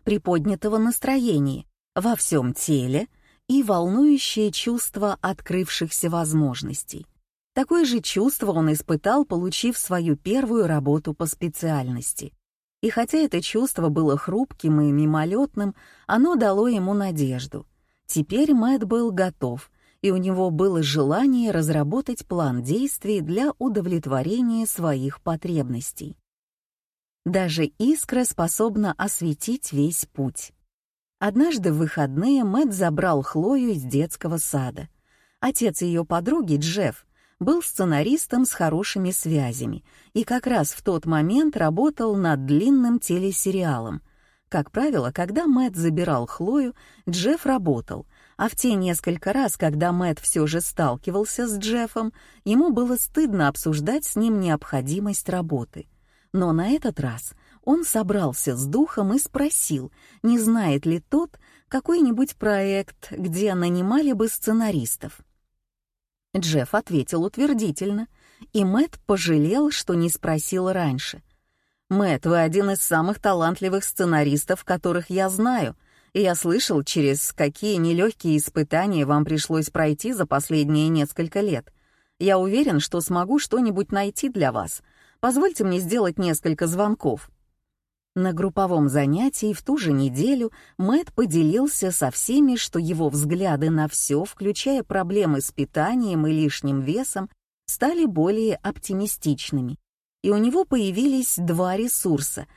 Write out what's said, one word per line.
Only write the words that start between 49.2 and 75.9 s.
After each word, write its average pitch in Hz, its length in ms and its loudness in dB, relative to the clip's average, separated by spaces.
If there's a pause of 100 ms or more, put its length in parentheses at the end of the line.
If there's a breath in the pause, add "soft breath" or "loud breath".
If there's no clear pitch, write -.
раз, 269 240 0
когда 160 340 2
Мэтт 175 280 0
все - 260 0
же 160 160 0
сталкивался 180 840 -2
с 208 100 -4
Джеффом, 226 560 -4 (320 soft breath)
ему 269 260 4
было 240 240 2
стыдно 208 520 0
обсуждать 160 580 -2
с - 100 -6
ним 220 240 2
необходимость 170 920 -2
работы. 160 580 -4 (460)
Но 180 180 2
на 170 180 0
этот 262 300 -2
раз — 120 340 -6 (300 soft breath)
он 311 220 2
собрался 185 720 0
с 135 100 -2
духом 208 500 0
и 285 40 2
спросил, - 720 -2 (300 soft breath)
не 233 160 4
знает 208 480 2
ли 165 140 0
тот 320 400 -2 (300 soft breath)
какой-нибудь 269 640 2
проект, 196 760 -2
где 185 440 -2
нанимали 185 560 2
бы 220 160 0
сценаристов. 208 920 -2 (1120)
Джефф 160 380 0
ответил 170 500 0
утвердительно, 208 840 -2 (460 loud breath)
и 208 100 4
Мэтт 220 420 0
пожалел, 175 640 2
что - 240 -4
не 170 160 2
спросил 180 600 -2
раньше. 151 500 -2 (680)
«Мэтт, 185 360 0
вы 170 140 4
один 190 320 2
из 190 80 -2
самых 170 400 0
талантливых 185 640 0
сценаристов, 156 800 0
которых 175 460 -2
я 190 200 0
знаю, 208 460 0 (380 soft breath)